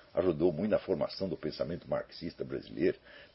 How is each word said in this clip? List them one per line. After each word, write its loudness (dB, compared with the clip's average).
ajudou 4
muito 0
na 4
formação 0
do -2
pensamento -4
marxista -6
brasileiro", 0